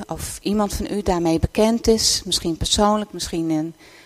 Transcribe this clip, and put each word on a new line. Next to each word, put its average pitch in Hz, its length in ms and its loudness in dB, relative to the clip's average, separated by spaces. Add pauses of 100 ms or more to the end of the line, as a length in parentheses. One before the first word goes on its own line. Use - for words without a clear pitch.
of - 340 -10
iemand 202 320 0
van - 180 -4
u 202 100 -2
daarmee 170 380 2
bekend 226 480 2
is. 220 380 2
Misschien 170 320 -2
persoonlijk, 208 560 2
misschien 165 360 -4
in 160 260 -2 (300)